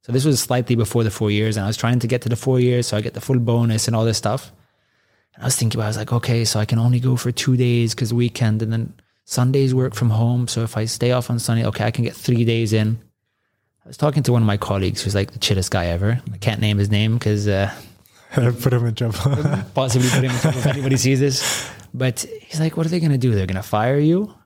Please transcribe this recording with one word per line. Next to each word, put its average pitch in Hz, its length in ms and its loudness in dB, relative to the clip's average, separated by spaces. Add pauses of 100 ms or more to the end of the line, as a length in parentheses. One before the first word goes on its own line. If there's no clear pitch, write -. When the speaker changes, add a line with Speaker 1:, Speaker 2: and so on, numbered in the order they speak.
Speaker 1:
So 120 100 -6
this 131 100 2
was 143 160 2
slightly 123 380 0
before 113 260 0
the 110 160 0
four 107 120 2
years, 107 260 0
and 98 80 -2
I - 20 0
was 107 160 -2
trying 120 160 2
to 117 80 -2
get 123 140 0
to 117 80 -4
the 120 80 0 (100)
four 127 140 4
years, 123 260 2
so - 80 -4
I 107 60 0
get 117 120 -6
the - 140 -12
full 131 120 2
bonus 117 480 0
and 117 80 0
all 113 100 2
this 110 120 0
stuff. - 360 -4 (840)
And - 80 -14
I - 40 -6
was 127 100 0
thinking 113 200 0
about, 107 100 -2
I - 60 -2
was - 40 -4
like, 107 220 -4
"Okay, 117 260 0
so 110 160 0
I 107 100 0
can 113 80 2
only 120 220 2
go 127 160 0
for 123 160 -2
two 127 240 0
days 120 360 2
'cause 117 200 -2
weekend, 117 500 0
and 110 80 -4
then 113 220 -4 (320)
Sundays 131 500 2
work 127 180 0
from 120 160 0
home. 117 380 2
So 113 160 -4
if 113 120 -6
I 110 100 -2
stay 120 260 0
off 123 180 -2
on 120 100 -2
Sunday, 117 280 0
okay, 104 180 -4
I 113 60 0
can 120 120 -2
get - 120 -4
three 120 300 0
days 113 280 0
in." 110 240 2 (880)
I - 20 -20
was - 100 -20
talking 147 260 0
to 123 80 2
one 120 100 4
of 107 60 4
my 101 100 2
colleagues 98 460 -2
who's, 101 120 -2
like, 98 160 0
the - 140 -12
chillest 95 260 0
guy 90 140 0
ever. 101 340 0 (140)
I - 40 -12
can't 104 220 -2
name 104 200 2
his 101 100 0
name 110 300 2
'cause, 104 280 0
uh, 98 220 2 (600)
Speaker 2:
<laughs> - 40 -16 (300)
Put 127 100 2
him 120 120 2
in 113 100 0
trouble. 113 240 -2
<laughs> 143 540 -2
Speaker 1:
possibly 127 360 2
put 127 140 2
him 131 80 0
in 123 80 -4
trouble 127 200 0
if 120 80 0
anybody 135 300 0
sees 131 220 2
this. 135 200 2 (540)
But 127 320 -4 (220)
he's 156 120 -8
like, 160 180 0
"What 160 80 0
are 160 40 -4
they 175 100 -2
gonna 151 180 2 (100)
do? 120 80 4
They're 92 180 0
gonna 95 100 -4 (160)
fire 131 180 2 (140)
you?" 180 80 2 (260)